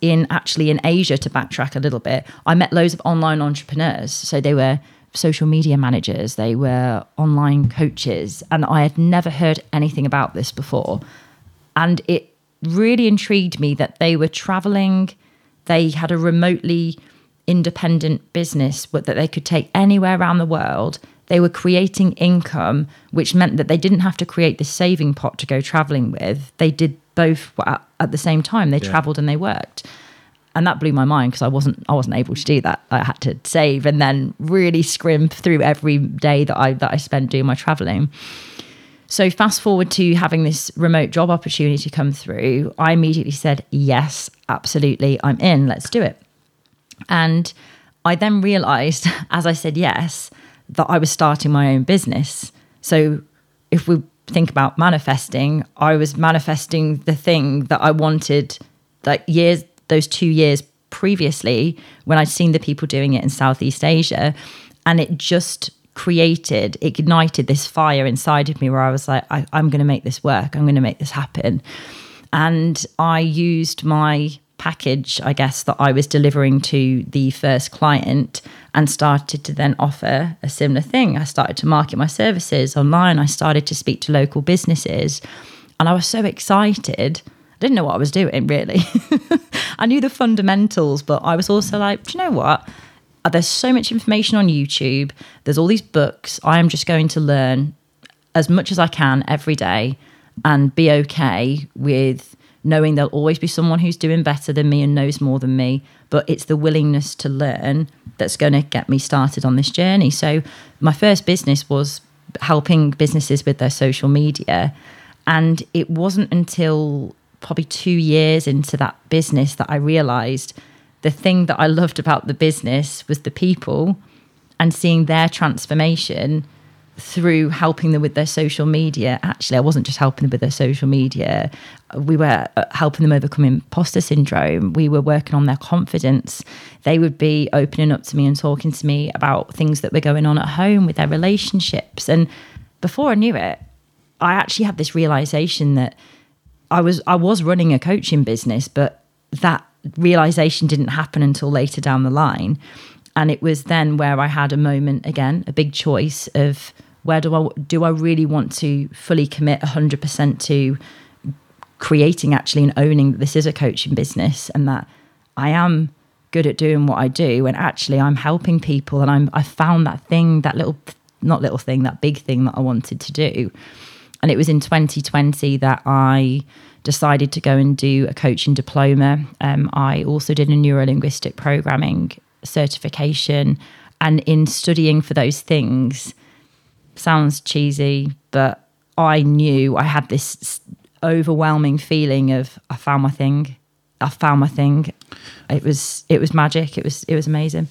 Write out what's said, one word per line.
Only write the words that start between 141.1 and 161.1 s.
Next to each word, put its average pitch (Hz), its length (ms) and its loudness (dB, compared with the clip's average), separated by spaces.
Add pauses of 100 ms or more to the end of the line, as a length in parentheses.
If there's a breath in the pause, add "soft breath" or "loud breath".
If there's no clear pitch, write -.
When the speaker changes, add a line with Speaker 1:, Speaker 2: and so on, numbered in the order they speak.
Speaker 1:
And 165 180 4 (540 loud breath)
before 262 300 -2
I 220 40 0
knew 214 200 2
it, 90 240 -6 (600)
I 175 140 2
actually 202 320 -2
had 202 120 -4
this - 160 -6
realisation 151 800 0
that 127 200 0 (720 soft breath)
I 175 120 2
was, 170 260 0
I 180 80 4
was 180 280 2
running 170 300 2
a 127 60 2
coaching 165 440 0
business, 113 440 -2
but - 360 -2 (280)
that 160 340 0 (320)
realisation 160 720 4
didn't 147 220 0
happen 151 340 -2
until 143 260 0
later 143 320 -2
down 131 220 0
the 131 60 0
line. 139 500 0 (560 loud breath)
And 156 160 2
it 151 100 -6
was 156 220 -2
then 151 340 0
where 143 220 0
I 143 80 0
had 143 260 -2
a 139 40 0
moment 143 480 0
again, 147 420 -2
a 143 60 -8
big 151 200 -2
choice 143 600 -2
of 143 380 -2 (300 soft breath)
where 160 180 0
do 160 120 -2
I, 160 140 0 (180)
do 165 180 0
I 170 60 2
really 160 360 0
want 151 320 -2
to 143 320 -2
fully 160 360 -2
commit 147 380 -2
a 151 40 -2
hundred 147 340 0
percent 143 400 -2
to 139 360 0 (1040 loud breath)